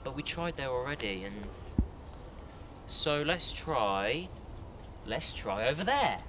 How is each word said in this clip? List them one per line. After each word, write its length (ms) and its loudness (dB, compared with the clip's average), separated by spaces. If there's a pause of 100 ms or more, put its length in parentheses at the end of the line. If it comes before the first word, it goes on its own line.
But 120 -6
we 80 -4
tried 340 -2
there 120 -2
already, 540 0
and 240 -6 (1400)
so 360 4
let's 300 2
try, 720 4 (800)
let's 280 -2
try 340 0
over 160 2
there. 460 4